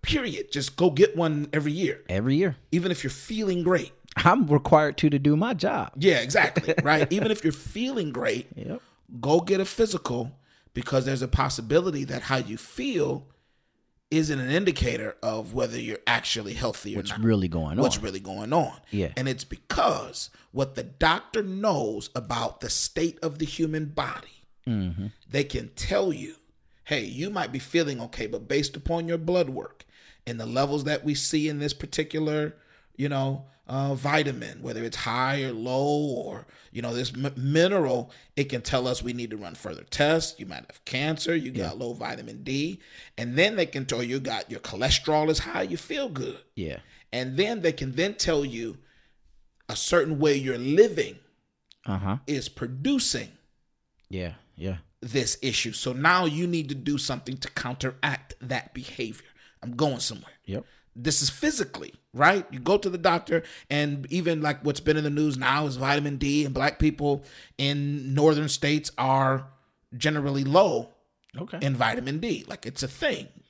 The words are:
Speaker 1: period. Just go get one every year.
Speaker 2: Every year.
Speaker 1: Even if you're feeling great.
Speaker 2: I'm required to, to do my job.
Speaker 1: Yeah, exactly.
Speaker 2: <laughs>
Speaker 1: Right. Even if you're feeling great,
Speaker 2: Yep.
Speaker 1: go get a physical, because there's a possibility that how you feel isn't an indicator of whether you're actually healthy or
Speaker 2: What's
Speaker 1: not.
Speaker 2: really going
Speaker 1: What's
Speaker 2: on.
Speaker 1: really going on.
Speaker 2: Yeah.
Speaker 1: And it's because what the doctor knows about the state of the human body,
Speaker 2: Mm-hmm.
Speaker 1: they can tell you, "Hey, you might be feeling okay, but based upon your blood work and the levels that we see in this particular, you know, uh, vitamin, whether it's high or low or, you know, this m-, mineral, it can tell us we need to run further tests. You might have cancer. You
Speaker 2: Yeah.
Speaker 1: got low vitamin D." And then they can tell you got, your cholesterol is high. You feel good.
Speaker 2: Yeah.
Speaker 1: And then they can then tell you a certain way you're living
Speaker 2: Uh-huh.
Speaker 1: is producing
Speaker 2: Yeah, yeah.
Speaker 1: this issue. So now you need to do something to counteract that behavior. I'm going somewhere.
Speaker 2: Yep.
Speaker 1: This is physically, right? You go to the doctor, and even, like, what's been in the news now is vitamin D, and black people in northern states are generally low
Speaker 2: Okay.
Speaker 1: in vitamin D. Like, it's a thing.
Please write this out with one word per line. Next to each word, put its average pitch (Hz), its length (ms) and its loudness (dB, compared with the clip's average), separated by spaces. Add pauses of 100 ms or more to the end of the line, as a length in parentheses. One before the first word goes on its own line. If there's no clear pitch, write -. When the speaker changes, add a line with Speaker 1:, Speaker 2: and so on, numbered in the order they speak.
Speaker 1:
period. 247 480 -2
Just 139 260 -4
go 170 140 6
get 170 260 6
one 151 340 0
every 151 200 0
year. 170 380 -2
Speaker 2:
Every 110 260 2
year. 170 220 2 (140)
Speaker 1:
Even 175 200 2
if - 120 -4
you're 135 60 -2
feeling 190 540 -2
great. 180 280 2 (280)
Speaker 2:
I'm 190 280 6
required 147 520 6
to, 151 120 4
to 143 80 4
do 147 160 6
my 220 180 2
job. - 420 -2
Speaker 1:
Yeah, 147 260 6
exactly. 151 560 4
Speaker 2:
<laughs> 165 60 4
Speaker 1:
Right. 151 300 4
Even 208 160 4
if 208 140 0
you're 156 100 4
feeling 226 580 -4
great, 196 440 -2
Speaker 2:
Yep. - 260 -8 (400)
Speaker 1:
go 147 200 6
get 190 180 2
a 190 60 2
physical, 139 640 0 (420)
because 127 320 0
there's 135 160 -2
a 127 60 -2
possibility 139 800 2
that 135 180 -6
how 135 140 0
you 117 200 -4
feel 170 720 -2 (800)
isn't 151 300 2
an 127 100 -2
indicator 131 720 0
of 110 320 -4
whether 123 260 -2
you're 107 280 -6
actually 110 480 0
healthy 110 400 -4
or - 40 -2
Speaker 2:
What's 98 120 -6
Speaker 1:
not. 107 100 -6
Speaker 2:
really 107 280 6
going 80 280 -2
Speaker 1:
What's - 200 4
Speaker 2:
on. 107 60 -6
Speaker 1:
really 95 180 -6
going 101 320 -8
on. 160 200 2 (160)
Speaker 2:
Yeah. 98 280 0
Speaker 1:
And 131 100 -2
it's 131 160 -4
because - 840 -2 (220)
what 135 240 -2
the 120 80 -6
doctor 175 600 0
knows 185 720 -2
about 117 460 -4
the 117 80 -6
state - 520 -2
of 151 180 -4
the 160 60 -2
human 156 400 -2
body, - 600 -8 (220)
Speaker 2:
Mm-hmm. 95 400 -2 (220)
Speaker 1:
they 143 140 0
can 123 320 -6
tell 196 360 0
you, - 240 -8 (500)
"Hey, 139 200 -2
you 127 240 -6
might 180 220 -4
be 135 80 -4
feeling 143 420 0
okay, 113 260 -8
but 113 200 -8
based 143 280 0
upon 165 320 -2
your 170 120 0
blood 170 300 2
work - 360 -10 (400)
and 117 140 -6
the 113 60 -8
levels 135 400 0
that 151 200 -2
we 147 80 0
see 151 360 0
in 147 100 -4
this 143 140 -2
particular, 151 840 -2 (400)
you 139 140 -2
know, 135 360 -2 (240)
uh, 135 240 -2
vitamin, 139 680 -2
whether 113 220 -6
it's 117 120 -6
high 127 480 0
or 127 80 -4
low 131 460 0
or, 147 500 -4 (240)
you 117 100 -8
know, 117 120 -4
this 123 200 -2
m-, 135 220 -4
mineral, 139 760 4 (280)
it 139 80 2
can 131 160 -4
tell 127 260 0
us 123 160 -2
we 123 80 -4
need 120 180 -6
to 110 60 -10
run 92 200 -12
further - 280 -10
tests. 156 560 2
You 95 60 -12
might 73 260 -12
have - 140 -20
cancer. 156 500 -2
You 131 180 -2
Speaker 2:
Yeah. 101 140 -2
Speaker 1:
got 78 100 -8
low 120 160 -6
vitamin - 500 -10
D." 143 360 -4 (380)
And 120 200 -4
then 208 200 4
they 175 80 2
can 135 200 -6
tell 123 180 -2
you 127 180 -2
got, 113 300 -6
your - 100 -10
cholesterol 151 680 2
is 156 100 2
high. 180 240 -4
You 180 140 -6
feel 277 320 -4
good. 131 300 -8 (160)
Speaker 2:
Yeah. 80 240 -6 (320)
Speaker 1:
And 127 260 -4
then 208 240 0
they 165 120 2
can 131 220 -6
then 190 200 0
tell 151 300 0
you 117 320 -8 (920)
a 113 60 -6
certain 156 440 2
way 147 160 6
you're 131 220 -2
living 143 600 4 (680)
Speaker 2:
Uh-huh. 95 320 -2 (100)
Speaker 1:
is 139 220 -4
producing 135 800 -2 (800)
Speaker 2:
Yeah, 90 240 -6 (220)
yeah. 90 220 -6 (240)
Speaker 1:
this 120 400 -2
issue. 117 320 -2
So - 200 -4
now 170 320 2
you 160 220 -2
need 160 220 -2
to 143 60 -6
do 139 220 -4
something 135 400 -6
to - 140 -10
counteract 131 920 -4
that 127 320 -6
behavior. 127 540 -12 (340)
I'm 120 140 -10
going 135 240 0
somewhere. - 320 -6 (140)
Speaker 2:
Yep. 98 200 -6 (300)
Speaker 1:
This 143 260 2
is 135 80 2
physically, - 640 -4 (200)
right? 165 380 6
You 131 80 -10
go 180 180 4
to 196 120 0
the 180 80 -6
doctor, 170 460 2 (260)
and 143 420 0
even, 165 300 0
like, 147 240 -2
what's 143 140 0
been 151 180 4
in 151 60 0
the 147 80 0
news 147 260 2
now 139 300 2
is 131 80 -4
vitamin 143 420 0
D, 143 260 2
and 135 120 -4
black 135 240 0
people 147 440 2 (340)
in 143 580 -2
northern 151 340 6
states 151 480 2
are 135 500 4 (480)
generally 143 480 0
low 170 460 6 (480)
Speaker 2:
Okay. 131 240 -10
Speaker 1:
in 139 140 0
vitamin 123 440 0
D. 190 280 -4
Like, - 180 -12
it's 123 160 -8
a 131 60 -2
thing. - 400 -4 (220)